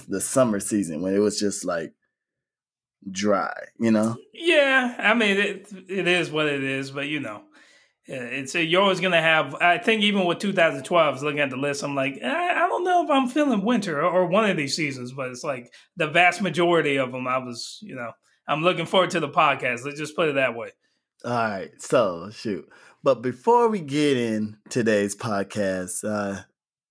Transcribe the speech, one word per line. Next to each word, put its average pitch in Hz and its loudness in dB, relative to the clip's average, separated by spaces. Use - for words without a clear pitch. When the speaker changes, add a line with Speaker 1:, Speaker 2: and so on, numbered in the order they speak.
Speaker 1:
the - -4
summer 113 2
season 85 -2
when 95 -2
it 101 4
was 104 2
just, 98 -4
like, 85 -4
dry, 95 0
you 113 2
know? 110 2
Speaker 2:
Yeah, 269 2
I 208 2
mean, 208 2
it, 190 -2
it 185 -2
is 170 2
what 151 0
it 139 -2
is, 135 -4
but, 143 -6
you 151 -4
know, 107 -10
yeah, 127 -10
it's, 131 -8
you're 170 4
always 190 2
gonna 175 4
have, 156 2
I 175 4
think 220 0
even 202 2
with 165 0
two 202 -2
thousand 156 2
twelve, 175 4
I - 2
was 131 -8
looking 147 -2
at 139 0
the 127 -6
list, 143 -2
I'm 143 -4
like, 139 -2
"I, 339 -2
I 359 2
don't 359 -2
know 359 2
if 294 -4
I'm 262 4
feeling 262 0
winter 190 0
or, 175 2
or 180 4
one 202 2
of 180 0
these 135 -4
seasons," 127 -6
but 135 -8
it's 123 -12
like 131 -8
the 160 -2
vast 175 4
majority 170 2
of 127 0
them, 127 -8
I 127 0
was, 123 -8
you 143 -16
know, 117 -10
I'm 156 -2
looking 165 2
forward 180 2
to 175 -2
the 147 -2
podcast. 135 0
Let's 143 -8
just 147 -8
put 165 2
it 139 -2
that 127 0
way. 107 -10
Speaker 1:
All 120 -6
right, 107 -2
so, 98 -2
shoot. - -8
But 127 0
before 226 2
we 214 -2
get 143 0
in 110 -2
today's 107 2
podcast, 98 -4
uh, 101 -4